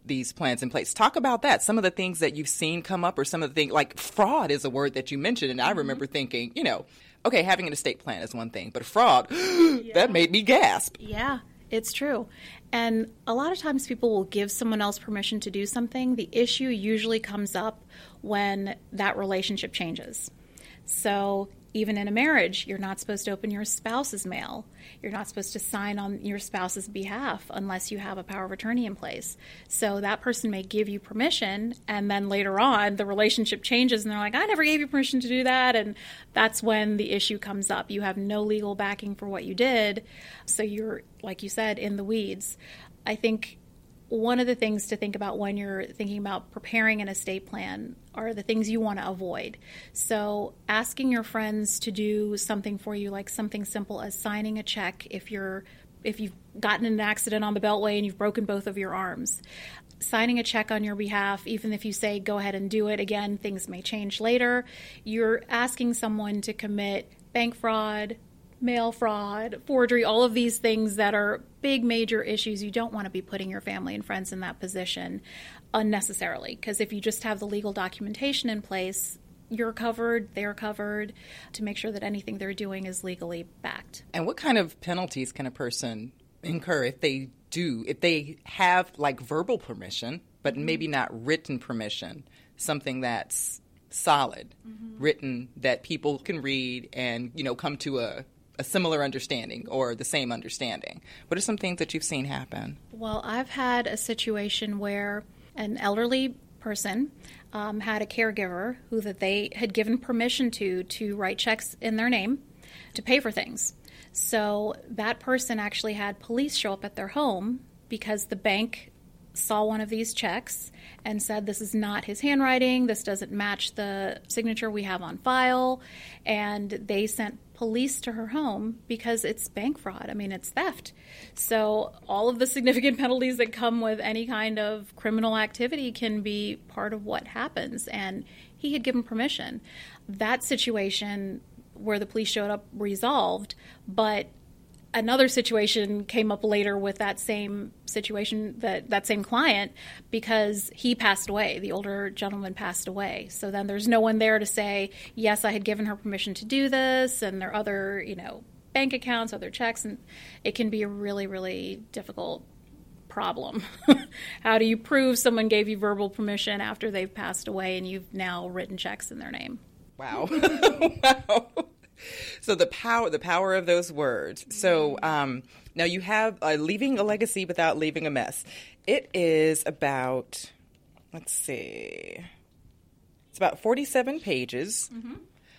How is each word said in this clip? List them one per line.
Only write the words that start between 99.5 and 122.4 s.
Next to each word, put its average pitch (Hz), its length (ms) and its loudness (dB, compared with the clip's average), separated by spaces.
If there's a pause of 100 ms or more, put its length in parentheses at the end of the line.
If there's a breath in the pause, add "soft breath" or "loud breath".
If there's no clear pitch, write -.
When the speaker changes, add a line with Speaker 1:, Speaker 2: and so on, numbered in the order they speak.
Speaker 1:
or 123 260 0
the 113 100 -8
same 131 260 0
understanding. 113 720 -6 (280 loud breath)
What 170 100 0
are - 40 -2
some 220 140 0
things 180 220 -4
that 160 160 -2
you've 156 100 -2
seen 139 220 -2
happen? 135 520 -8 (140)
Speaker 2:
Well, 220 320 -6
I've 247 260 -4
had 247 360 0
a 214 100 -4
situation 208 840 -2
where 202 460 -4 (320 soft breath)
an 214 220 -4
elderly 240 580 2 (240)
person, 214 500 -2 (440 loud breath)
um, 214 260 -4
had 214 220 -2
a 208 40 -4
caregiver 214 680 -2 (140)
who 226 100 0
that 202 180 -6
they 202 380 0
had 214 180 -2
given 220 240 2
permission 240 540 0
to, 185 320 -2
to 202 320 -6
write 196 220 -2
checks 220 420 0
in 220 160 0
their 233 140 2
name 233 280 2 (560 loud breath)
to 214 80 -8
pay 262 160 4
for 254 140 0
things. - 420 -4 (380 loud breath)
So 208 640 0 (160)
that 220 300 -2
person 254 380 0
actually 208 360 -2
had 202 260 -4
police 277 360 -2
show 202 180 0
up 196 100 -12
at 202 120 -8
their 196 120 -6
home 240 520 0 (280)
because 214 380 -4
the 214 100 -6
bank 214 560 0 (400)
saw 214 320 0
one 214 160 0
of 214 80 -4
these 226 240 -2
checks - 580 -4 (340 loud breath)
and 214 180 -2
said, 214 240 -2
"This 208 140 -4
is 208 140 -8
not 208 300 0
his 208 160 -6
handwriting, 254 680 4